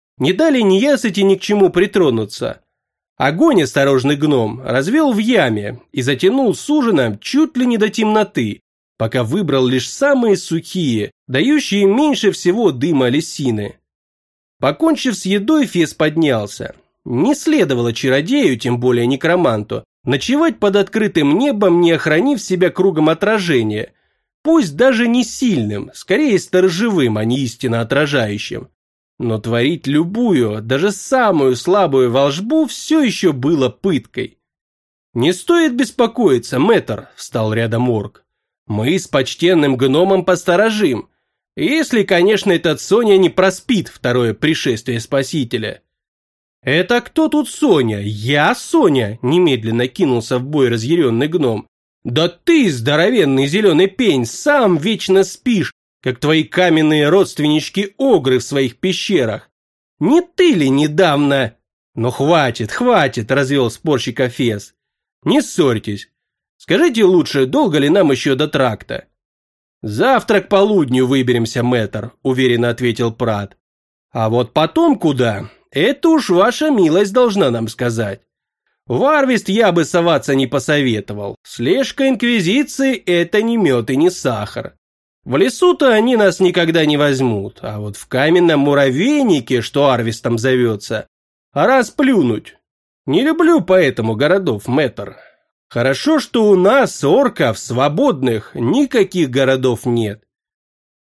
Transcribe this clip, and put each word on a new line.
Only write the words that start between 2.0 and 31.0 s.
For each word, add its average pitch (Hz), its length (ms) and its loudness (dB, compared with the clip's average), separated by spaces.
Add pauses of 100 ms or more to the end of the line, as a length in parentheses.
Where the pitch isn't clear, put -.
Огонь 185 460 2
осторожный 139 540 0
гном 139 460 0
развел 226 520 0
в 196 40 -2
яме 120 640 0 (120)
и 135 100 -4
затянул 185 520 0
с - 140 -14
ужином 196 520 0
чуть - 360 -2
ли 254 80 0
не 240 140 0
до 214 100 2
темноты, 208 720 -2 (400)
пока 117 240 -2
выбрал 135 420 0
лишь 127 220 -2
самые 247 480 0
сухие, 160 720 -4 (160)
дающие 202 600 0
меньше 220 460 2
всего 190 380 0
дыма 131 380 0
лисины. 120 680 -4 (800)
Покончив 240 560 0
с - 80 -10
едой, 214 400 0
Фес 165 300 -2
поднялся. 156 800 -2 (320)
Не 160 280 0
следовало 139 600 0
чародею, 151 640 0
тем 123 200 -4
более 120 280 0
некроманту, 131 800 -2 (200)
ночевать 233 540 -2
под 202 180 0
открытым 190 640 0
небом, 208 420 2
не 170 120 4
охранив 185 500 0
себя 180 260 0
кругом 156 400 0
отражения, 160 840 -2 (480)
пусть 285 340 2
даже 240 320 2
не 240 160 0
сильным, 117 680 -4
скорее 226 440 0
сторожевым, 180 800 0
а 107 80 -2
не 120 140 -2
истинно 117 420 -4
отражающим. 123 880 -4 (500)
Но 113 200 -2
творить 120 480 -2
любую, 151 720 0
даже 139 320 -2
самую 185 640 0